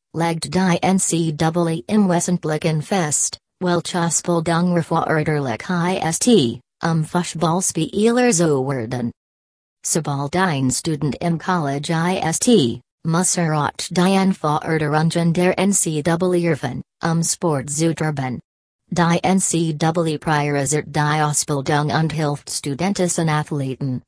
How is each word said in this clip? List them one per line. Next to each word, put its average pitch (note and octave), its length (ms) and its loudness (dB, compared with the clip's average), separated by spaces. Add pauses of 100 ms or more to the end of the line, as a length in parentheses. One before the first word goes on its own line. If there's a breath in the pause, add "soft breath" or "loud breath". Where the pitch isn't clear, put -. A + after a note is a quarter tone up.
(140)
legt E3 400 -2
die F3+ 280 2
N F#3 180 2
C E3 320 0
double E3 360 0
A E3 200 -2
im G#3 220 2
Wesentlichen D#3+ 720 0
fest, D#3 560 -2 (240)
welche F3 400 0
Ausbildung E3+ 760 0
erforderlich D3+ 840 0 (420)
ist, E3 240 -2 (560)
um E3 220 0
Fußballspieler F3+ 1300 0
zu D#3 360 2
werden. B2 440 -4 (720)
Sobald C#3+ 500 -2
ein D3 360 2
Student D3 500 -2
im E3+ 160 0
College E3 920 -2
ist, D#3+ 540 2 (240)
muss E3+ 320 0
er D#3 200 0
auch C#3+ 120 0 (200)
die F3+ 280 4
Anforderungen D#3+ 1160 2
der F3+ 260 2
N G3 120 2
C D#3 300 0
double F3 320 2
A E3+ 160 2
erfüllen, C#3 320 -4 (220)
um E3 200 0
Sport D3 460 -2
zu D#3 240 0
treiben. C#3 460 -4 (500)
Die E3+ 340 2
N F#3+ 160 2
C E3 340 0
double D#3+ 400 0
A D3 40 -4
priorisiert D3 720 0
die D3 120 -4
Ausbildung D3 920 0
und D#3 200 0
hilft D3 380 -4
Studenten F3 720 -2
und D#3+ 80 0
Athleten, C#3 800 -4